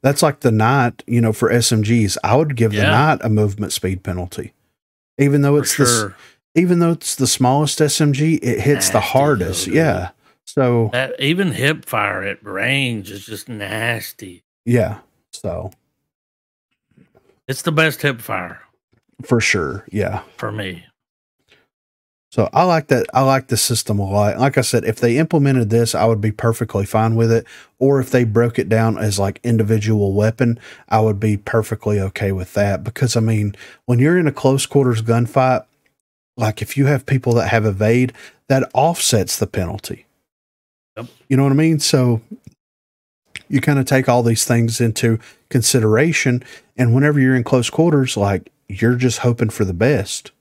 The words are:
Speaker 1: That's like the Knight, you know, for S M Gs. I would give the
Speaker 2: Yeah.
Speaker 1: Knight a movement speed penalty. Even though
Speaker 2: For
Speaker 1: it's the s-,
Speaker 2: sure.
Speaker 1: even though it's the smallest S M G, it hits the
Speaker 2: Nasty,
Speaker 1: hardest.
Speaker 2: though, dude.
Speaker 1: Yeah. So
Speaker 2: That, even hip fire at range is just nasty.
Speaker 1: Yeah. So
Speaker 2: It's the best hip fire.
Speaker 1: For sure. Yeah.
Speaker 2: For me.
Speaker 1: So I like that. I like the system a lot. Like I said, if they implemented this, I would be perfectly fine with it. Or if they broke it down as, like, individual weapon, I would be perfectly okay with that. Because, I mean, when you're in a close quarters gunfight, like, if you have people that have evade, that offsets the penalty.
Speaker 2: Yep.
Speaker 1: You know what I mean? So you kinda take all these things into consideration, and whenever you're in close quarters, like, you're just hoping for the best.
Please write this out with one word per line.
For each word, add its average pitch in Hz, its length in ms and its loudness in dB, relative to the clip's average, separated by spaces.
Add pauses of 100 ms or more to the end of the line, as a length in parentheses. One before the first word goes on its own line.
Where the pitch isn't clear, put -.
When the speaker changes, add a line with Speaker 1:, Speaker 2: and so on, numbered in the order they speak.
Speaker 1:
That's 143 220 0
like 147 180 0
the 123 100 2
Knight, 120 560 0
you 120 120 0
know, 113 140 2
for - 180 0
S 117 220 2
M 110 80 2
Gs. 107 420 0
I 110 140 2
would 151 180 0
give 113 160 0
the 104 60 -2
Speaker 2:
Yeah. 104 140 2
Speaker 1:
Knight 147 300 2
a 117 80 -2
movement 107 440 0
speed 92 300 -6
penalty. 90 500 -10 (640)
Even 143 240 2
though 139 160 2
Speaker 2:
For 143 60 0
Speaker 1:
it's - 140 -4
the 139 60 4
s-, 123 60 4
Speaker 2:
sure. 110 260 -2 (400)
Speaker 1:
even 175 240 2
though 170 120 2
it's - 240 -6
the 127 120 0
smallest 139 540 0
S 147 180 0
M 147 140 2
G, 156 220 0
it - 260 -2
hits 139 280 2
the 110 100 2
Speaker 2:
Nasty, 101 120 -4
Speaker 1:
hardest. 127 540 0
Speaker 2:
though, 95 60 -8
dude. - 40 -2
Speaker 1:
Yeah. 107 340 0 (360)
So 120 480 0
Speaker 2:
That, 127 260 -6
even 165 320 -2
hip 143 320 -2
fire 101 400 -4
at 101 220 -10
range 113 680 -4
is 95 140 -16
just 110 240 -16
nasty. 107 920 -8 (220)
Speaker 1:
Yeah. 110 340 0 (340)
So 87 380 -10 (1800)
Speaker 2:
It's 131 140 -8
the 170 100 -2
best 156 300 0
hip 131 200 -4
fire. 90 400 -10 (600)
Speaker 1:
For 120 160 0
sure. 92 520 -4
Yeah. 95 300 -6 (160)
Speaker 2:
For 110 140 -8
me. 95 340 -10 (1500)
Speaker 1:
So - 200 -2
I 160 120 2
like 170 240 0
that. 123 260 2
I 131 80 2
like 135 260 0
the 117 100 -2
system 110 420 -2
a 95 100 -4
lot. 101 280 0
Like 135 200 0
I 131 40 2
said, 117 220 0
if - 160 -4
they 117 180 2
implemented 139 520 2
this, 117 260 0
I 85 100 0
would 113 160 2
be 107 100 0
perfectly 107 540 -2
fine 110 300 0
with 113 160 2
it. 113 140 0 (340)
Or 139 200 2
if 120 120 -6
they 123 140 4
broke 117 340 0
it 92 100 -2
down 113 280 2
as, 104 200 -2
like, 98 260 -2
individual 107 680 0
weapon, 113 460 0 (300)
I 110 100 2
would 107 200 0
be 107 180 0
perfectly 107 640 -2
okay 98 320 -4
with 92 200 -8
that. 101 300 0
Because, 117 320 -2
I 117 60 2
mean, 107 340 0 (300)
when 123 120 2
you're 160 220 4
in 160 80 2
a 139 60 0
close 135 320 0
quarters 127 360 2
gunfight, 120 640 0 (720)
like, 110 260 -2
if - 160 -10
you 139 100 4
have 139 180 0
people 127 300 0
that 117 120 0
have 110 180 2
evade, 113 460 2 (380)
that 131 240 2
offsets 135 640 0
the - 80 -2
penalty. 95 580 -8 (920)
Speaker 2:
Yep. 117 100 -14 (220)
Speaker 1:
You 131 80 2
know 135 60 4
what 135 100 2
I - 20 2
mean? 160 240 2
So 123 420 2 (1300)
you 131 140 0
kinda 139 240 2
take 131 240 2
all 123 120 4
these 117 240 0
things 117 360 0
into 113 360 0 (320)
consideration, 123 920 2 (320)
and 120 180 2
whenever 143 260 4
you're 131 160 4
in 120 100 0
close 123 240 0
quarters, 151 480 0
like, 101 340 -2 (160)
you're 110 280 0
just 123 240 0
hoping 120 300 0
for - 140 -4
the 92 100 -4
best. 104 680 -2